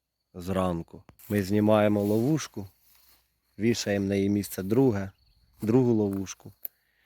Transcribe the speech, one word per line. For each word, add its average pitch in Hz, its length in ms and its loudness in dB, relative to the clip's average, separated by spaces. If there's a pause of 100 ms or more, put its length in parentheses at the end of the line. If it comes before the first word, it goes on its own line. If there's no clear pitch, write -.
(340)
зранку 92 680 -4 (260)
ми 104 140 0
знімаємо 104 600 2
ловушку, 110 680 -2 (920)
вішаємо 101 480 0
на 98 80 0
її 98 140 2
місце 101 340 -2
друге, 101 480 0 (520)
другу 120 300 4
ловушку. 98 600 -2 (520)